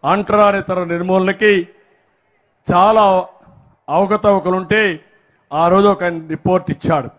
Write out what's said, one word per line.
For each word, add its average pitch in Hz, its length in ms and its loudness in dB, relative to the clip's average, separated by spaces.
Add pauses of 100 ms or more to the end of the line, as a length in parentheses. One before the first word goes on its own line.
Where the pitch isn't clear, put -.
అంటరానితర 196 720 0 (140)
నిర్మూలనకి 185 580 0 (1160)
చాలా 208 360 4 (920)
అవకతవకలుంటే 196 840 0 (720)
ఆ 156 220 0
రోజు 196 220 4
ఒక 180 100 -6 (280)
రిపోర్ట్ 180 420 -2
ఇచ్చాడు. 151 340 -4 (100)